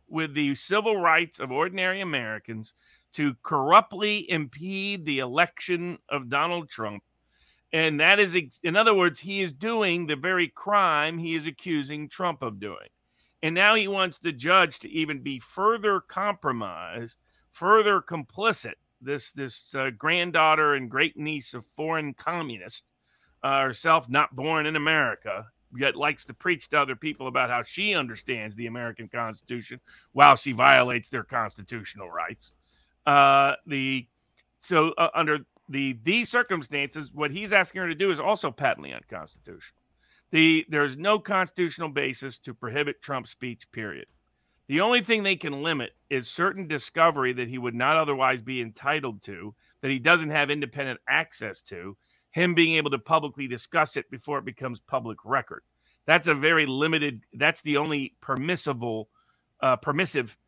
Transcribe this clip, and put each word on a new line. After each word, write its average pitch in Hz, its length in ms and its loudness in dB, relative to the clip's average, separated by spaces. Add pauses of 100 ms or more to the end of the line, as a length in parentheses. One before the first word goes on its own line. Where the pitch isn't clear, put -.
with 156 260 -6
the 139 220 0
civil 214 400 0
rights 170 440 2
of 131 120 -6
ordinary 185 480 -2
Americans, 113 760 -6 (360)
to 143 320 -2
corruptly 202 840 2
impede 185 760 -6
the 143 160 -2
election 170 760 -2 (100)
of 135 220 -4
Donald 156 400 -2
Trump. 104 340 -8 (720)
And 160 260 2
that 190 200 8
is, 185 160 2
ex-, 151 280 -2
in 170 120 0
other 220 180 6
words, 180 260 4
he 196 220 -6
is 175 100 -2
doing 180 540 0
the 147 100 -2
very 175 320 0
crime 165 720 2
he 165 180 -4
is 156 120 -6
accusing 151 600 -6
Trump 170 340 -4
of 110 180 -6
doing. 101 280 -10 (560)
And 160 100 0
now 208 220 4
he 208 120 2
wants 190 300 -2
the 165 140 -4
judge 156 480 2
to - 100 -14
even 151 320 -4
be 135 180 -8
further 202 600 0
compromised, 117 1160 -6 (340)
further 202 480 4
complicit, 170 760 -4 (280)
this, 135 320 -8
this, 135 420 -12
uh, 135 220 -2
granddaughter 156 800 4
and 127 140 -6
great 143 280 0
niece 147 360 -8
of 120 120 -14
foreign 156 480 -6
communists, 127 680 -8 (600)
uh, 139 180 2
herself 135 480 2
not 135 260 2
born 151 300 -2
in 156 100 -2
America, 120 720 0 (320)
yet 135 180 0
likes 147 300 -2
to 135 80 -16
preach 175 360 -4
to 151 100 4
other 131 160 0
people 143 320 -8
about 127 220 0
how 120 120 0
she 196 320 -4
understands 113 640 -6
the 117 120 -8
American 117 400 -10
Constitution 120 720 -8 (340)
while 143 220 10
she 135 160 -2
violates 123 580 4
their 117 140 -4
constitutional 104 840 -8
rights. 85 440 -8 (520)
Uh, 139 480 8 (140)
the, 135 400 -2 (520)
so, 165 380 2
uh, 165 160 4
under 151 260 2 (300)
the, 135 340 -4
these 220 260 0
circumstances, 147 840 -2
what 147 160 -2
he's 196 240 -4
asking 190 280 2
her 175 60 -4
to 160 80 -4
do 190 140 2
is 156 100 0
also 175 300 0
patently 90 440 -2
unconstitutional. - 840 -16 (540)
The, 160 380 6
there's 143 280 0
no 202 220 2
constitutional 175 720 -2
basis 135 500 -6
to 123 140 -14
prohibit 143 480 -6
Trump's 135 280 -8
speech, - 420 -12
period. 101 360 -10 (600)
The 147 140 0
only 240 200 4
thing 220 200 0
they 196 140 0
can 143 260 -8
limit 147 300 -2 (180)
is 131 180 -4
certain 185 400 -4
discovery 147 640 0
that 123 140 -6
he 127 120 -8
would 120 160 -4
not 139 220 2
otherwise 131 440 2
be 127 200 -6
entitled 127 600 -6
to, 101 300 -12 (280)
that 135 100 -2
he 135 80 -2
doesn't 160 320 4
have 143 180 2
independent 139 580 -6
access 135 560 -4
to, 95 320 -12 (360)
him 175 220 0
being 165 220 4
able 147 160 0
to 135 80 0
publicly 147 480 -2
discuss 147 480 -2
it 135 140 -6
before 135 300 -6
it - 60 -8
becomes 123 340 -10
public 113 440 -6
record. 127 380 -4 (440)
That's 160 220 2
a 156 60 4
very 151 320 4
limited, 143 560 -2 (120)
that's 151 280 0
the 147 160 0
only 147 420 -2
permissible, 127 880 -4 (520)
uh, 131 160 4
permissive, 143 580 -2 (120)